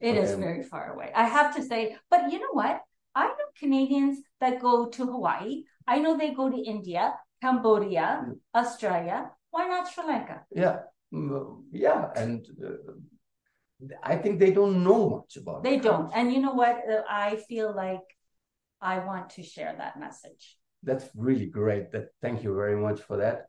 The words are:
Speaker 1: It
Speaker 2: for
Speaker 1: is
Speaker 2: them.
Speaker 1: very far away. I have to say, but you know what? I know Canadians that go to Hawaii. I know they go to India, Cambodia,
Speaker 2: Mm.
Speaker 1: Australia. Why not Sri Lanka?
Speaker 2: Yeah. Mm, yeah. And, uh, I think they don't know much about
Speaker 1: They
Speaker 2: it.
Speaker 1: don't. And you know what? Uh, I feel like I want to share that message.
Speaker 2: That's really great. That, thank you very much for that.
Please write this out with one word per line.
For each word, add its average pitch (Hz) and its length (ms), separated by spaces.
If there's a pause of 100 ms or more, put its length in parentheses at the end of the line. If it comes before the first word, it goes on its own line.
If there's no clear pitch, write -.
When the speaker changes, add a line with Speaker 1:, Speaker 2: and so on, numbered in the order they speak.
Speaker 1:
It 233 140
Speaker 2:
for 202 80
Speaker 1:
is - 80
Speaker 2:
them. 196 100
Speaker 1:
very 170 220
far - 320
away. - 200
I 226 100
have 285 320
to 294 60
say, 226 340 (120)
but 349 240
you 359 60
know - 140
what? 254 280 (340)
I 285 120
know 587 220 (100)
Canadians 277 640 (180)
that 254 200
go 240 260
to 247 200
Hawaii. 220 580 (220)
I 254 120
know 320 180
they 302 160
go 269 160
to 254 80
India, 202 580 (280)
Cambodia, 208 840
Speaker 2:
Mm. - 120 (160)
Speaker 1:
Australia. 208 760 (200)
Why 339 160
not 359 240
Sri 349 160
Lanka? - 440
Speaker 2:
Yeah. - 280 (340)
Mm, 139 600
yeah. - 440
And, 117 300 (180)
uh, - 280 (1080)
I - 140
think 202 220
they 190 140
don't 196 320
know 214 260
much - 260
about - 260
Speaker 1:
They 269 140
Speaker 2:
it. - 60
Speaker 1:
don't. 175 320
And 240 180
you 269 80
know 269 140
what? 240 220 (120)
Uh, 214 200
I 208 280 (120)
feel 220 260
like 185 320 (760)
I 185 200
want 180 300
to 185 120
share 165 360
that - 200
message. - 580 (260)
Speaker 2:
That's 131 320
really 113 320
great. 104 460
That, - 160 (140)
thank 117 200
you 104 120
very 104 220
much 104 260
for 104 160
that. - 300